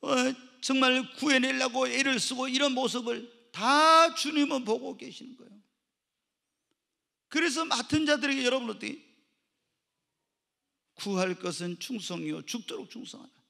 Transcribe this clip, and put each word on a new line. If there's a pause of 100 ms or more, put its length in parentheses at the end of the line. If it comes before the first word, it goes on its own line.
어, (520)
정말
구해내려고
애를
쓰고
이런
모습을
다
주님은
보고
계시는
거예요. (1800)
그래서
맡은
자들에게
여러분
어떻게? (1900)
구할
것은
충성이요,
죽도록
충성하라. (180)